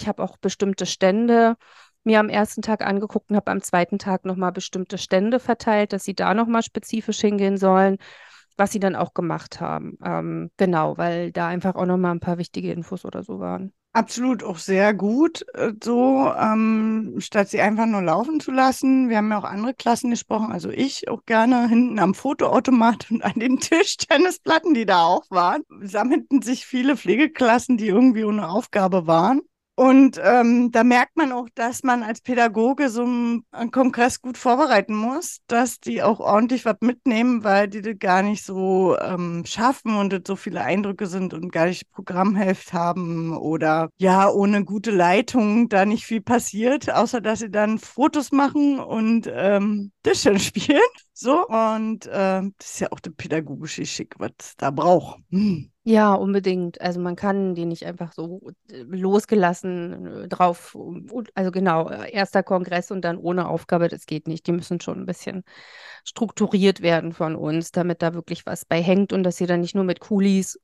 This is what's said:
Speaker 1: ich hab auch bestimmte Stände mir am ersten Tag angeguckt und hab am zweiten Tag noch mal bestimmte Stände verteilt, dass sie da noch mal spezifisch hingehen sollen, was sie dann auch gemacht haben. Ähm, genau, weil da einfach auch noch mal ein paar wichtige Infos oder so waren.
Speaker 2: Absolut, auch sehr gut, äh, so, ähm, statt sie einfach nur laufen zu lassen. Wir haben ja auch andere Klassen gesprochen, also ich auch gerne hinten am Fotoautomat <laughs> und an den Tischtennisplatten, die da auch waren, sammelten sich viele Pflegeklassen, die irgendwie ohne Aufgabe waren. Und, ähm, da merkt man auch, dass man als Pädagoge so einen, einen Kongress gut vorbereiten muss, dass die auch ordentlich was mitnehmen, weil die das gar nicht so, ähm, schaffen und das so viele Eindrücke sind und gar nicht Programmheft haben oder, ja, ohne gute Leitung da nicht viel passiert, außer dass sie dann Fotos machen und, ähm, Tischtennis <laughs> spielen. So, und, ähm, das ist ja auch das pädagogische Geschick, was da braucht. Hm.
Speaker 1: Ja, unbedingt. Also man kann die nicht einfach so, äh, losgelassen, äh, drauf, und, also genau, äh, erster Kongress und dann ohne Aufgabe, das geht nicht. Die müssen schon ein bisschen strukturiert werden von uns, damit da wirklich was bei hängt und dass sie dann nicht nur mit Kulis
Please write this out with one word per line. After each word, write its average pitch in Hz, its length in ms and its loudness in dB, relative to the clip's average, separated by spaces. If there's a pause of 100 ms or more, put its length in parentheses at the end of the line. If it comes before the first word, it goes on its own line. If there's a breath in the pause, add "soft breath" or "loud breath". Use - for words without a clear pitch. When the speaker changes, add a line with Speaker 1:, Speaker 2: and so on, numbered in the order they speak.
Speaker 1:
ich - 60 -10
hab 208 120 -4
auch - 180 -6
bestimmte 196 480 -2
Stände 226 720 2 (460 soft breath)
mir 220 160 4
am 214 100 2
ersten 214 320 -2
Tag 214 240 -4
angeguckt 202 440 -4
und 208 80 2
hab 202 120 -2
am 196 120 -4
zweiten 175 380 0
Tag 190 260 -4
noch 190 100 -4
mal 185 160 -2
bestimmte 185 460 -8
Stände 214 420 0
verteilt, 214 540 0
dass 196 100 -6
sie 196 120 -8
da 180 180 0
noch 226 140 2
mal 226 160 0
spezifisch - 580 -6
hingehen 202 360 2
sollen, 190 400 4 (600 loud breath)
was 196 140 2
sie 214 80 -4
dann 190 160 0
auch 170 180 -4
gemacht 165 480 -6
haben. - 420 -8
Ähm, 165 540 -6
genau, 160 400 0
weil 170 340 -4
da 170 160 -4
einfach 180 280 -4
auch 185 100 -4
noch 180 120 2
mal 180 140 0
ein 170 80 -4
paar 175 180 -4
wichtige 180 340 -8
Infos 175 340 -10
oder - 180 -10
so 190 160 -12
waren. 185 340 -8 (220)
Speaker 2:
Absolut, 233 480 -2
auch 185 140 -8
sehr 196 380 2
gut, 240 580 0
äh, - 180 -4 (120)
so, 262 520 2
ähm, 220 840 0
statt 202 300 -2
sie - 120 0
einfach 214 240 2
nur 208 160 0
laufen 220 380 0
zu 294 120 -6
lassen. 262 580 2
Wir 220 80 2
haben 214 120 0
ja 214 80 0
auch 185 60 -6
andere 220 320 -6
Klassen 240 340 -2
gesprochen, 220 420 -4
also 180 200 -8
ich - 380 -4
auch - 180 -8
gerne 240 420 4
hinten 233 300 2
am 190 160 2
Fotoautomat 240 920 2
<laughs> - 40 -10
und 226 120 -2
an 196 120 -2
den 254 240 0
Tischtennisplatten, 330 1160 2
die 226 140 2
da 175 160 6
auch 175 260 2
waren, 185 320 2 (200)
sammelten 254 600 0
sich 233 240 -4
viele 262 320 0
Pflegeklassen, 240 800 2
die 214 100 -4
irgendwie 220 360 4
ohne 208 260 -2
Aufgabe 190 560 0
waren. 175 360 4 (340)
Und, 262 480 6
ähm, 240 480 4
da 226 120 4
merkt 247 340 4
man 285 140 2
auch, 247 240 -6
dass 240 260 -4
man 247 220 0
als 220 180 -8
Pädagoge 240 680 2
so 233 160 -2
einen, 240 440 -2
einen 233 220 -8
Kongress 254 500 2
gut 247 160 -10
vorbereiten 240 560 2
muss, 247 540 -4
dass 240 320 0
die 233 240 -4
auch 208 160 2
ordentlich 226 440 2
was 214 180 0
mitnehmen, 240 600 0
weil 202 240 2
die 202 140 -10
das 214 160 -6
gar 190 240 2
nicht 208 240 -2
so, 185 540 2
ähm, 175 480 -4
schaffen 226 480 0
und 196 180 0
das 185 140 -2
so 196 80 -4
viele 185 260 -8
Eindrücke 196 460 -2
sind 185 260 -6
und 175 180 -10
gar 165 140 0
nicht 180 260 -4
Programmheft 190 800 -2
haben 170 640 -4
oder, 160 640 -2
ja, 190 320 4
ohne 202 340 2
gute 214 280 -6
Leitung 214 800 2
da 196 160 2
nicht 214 200 -2
viel 226 160 -4
passiert, 226 720 -2
außer 226 280 0
dass 214 200 -2
sie 220 100 -10
dann 214 300 0
Fotos 285 520 -2
machen 285 480 2
und, 220 540 -2
ähm, 202 580 0 (120)
Tischtennis 202 420 2
<laughs> - 0 -
spielen. 285 360 2 (320)
So, 294 340 0
und, 220 640 -2
ähm, 190 480 -2
das - 160 -20
ist - 40 -10
ja - 120 -4
auch - 80 -12
das 170 160 -14
pädagogische 147 680 -8
Geschick, - 380 -10
was - 380 -12
da 139 120 -2
braucht. 151 500 2 (120)
Hm. 185 400 -2 (140)
Speaker 1:
Ja, 214 280 6
unbedingt. 190 640 -2
Also 180 220 -4
man 175 160 -4
kann 196 380 -2
die 170 100 -4
nicht 170 200 -8
einfach 175 280 -12
so, 170 280 -12 (280)
äh, 127 140 -20
losgelassen, 180 1400 -2
äh, 185 60 -14
drauf, 175 460 0
und, 170 360 -14 (240)
also 185 160 -2
genau, 165 380 0
äh, 107 200 -12
erster 196 320 -2
Kongress 180 480 -2
und 190 140 -8
dann 170 140 -4
ohne 180 320 -4
Aufgabe, 165 400 0
das - 160 -14
geht 156 240 -8
nicht. 160 180 -8
Die 170 60 0
müssen 175 260 -4
schon - 220 -8
ein 190 40 -14
bisschen 185 380 -10 (640 loud breath)
strukturiert 196 760 0
werden 165 320 0
von 160 220 -4
uns, 160 380 -4
damit 175 280 -2
da 165 120 0
wirklich 170 320 -10
was - 200 -8
bei 170 160 0
hängt 185 320 2
und 190 100 0
dass 180 140 -2
sie 185 80 -2
dann 175 160 0
nicht 175 140 -4
nur 196 80 2
mit 180 160 -2
Kulis 196 640 0